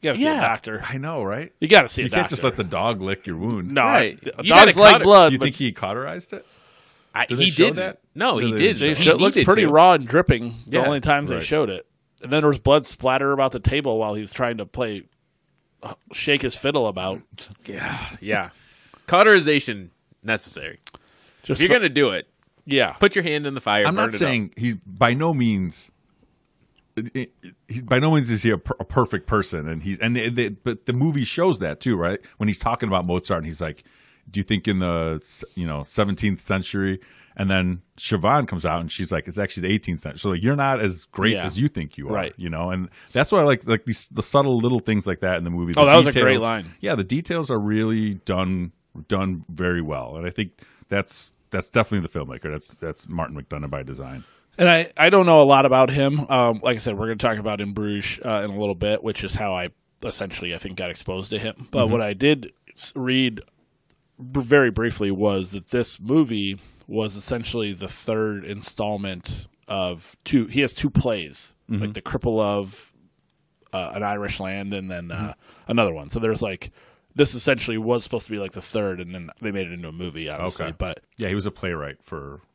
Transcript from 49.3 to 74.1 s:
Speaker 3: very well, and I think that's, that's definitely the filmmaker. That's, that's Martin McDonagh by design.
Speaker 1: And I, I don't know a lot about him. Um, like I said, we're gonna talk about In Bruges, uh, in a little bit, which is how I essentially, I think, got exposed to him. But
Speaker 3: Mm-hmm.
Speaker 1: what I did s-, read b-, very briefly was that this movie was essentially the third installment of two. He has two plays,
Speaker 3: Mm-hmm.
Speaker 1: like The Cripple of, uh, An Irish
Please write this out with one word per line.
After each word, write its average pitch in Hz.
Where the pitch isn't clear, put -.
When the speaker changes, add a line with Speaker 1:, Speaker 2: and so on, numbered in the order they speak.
Speaker 3:
very 87
well, 71
and 85
I -
think 95
that's, -
that's 95
definitely 104
the -
filmmaker. 71
That's, 76
that's -
Martin 76
McDonagh 73
by 69
design. 65
Speaker 1:
And 175
I, 170
I 160
don't 190
know 165
a 143
lot 139
about 131
him. 139
Um, 120
like 123
I 110
said, 110
we're 107
gonna 113
talk 110
about 104
In 101
Bruges, 104
uh, 107
in 104
a 98
little 101
bit, 104
which 110
is 95
how 98
I 90
essentially, 92
I 82
think, 92
got 90
exposed 95
to 107
him. 110
But 131
Speaker 3:
Mm-hmm. 110
Speaker 1:
what 117
I 104
did 135
s-, -
read 127
b-, 131
very 127
briefly 107
was 98
that 98
this 123
movie 107
was 107
essentially 110
the 95
third 107
installment 101
of 90
two. 120
He 127
has 131
two -
plays, 92
Speaker 3:
Mm-hmm. 104
Speaker 1:
like 104
The 107
Cripple 117
of, 101
uh, 92
An 104
Irish 101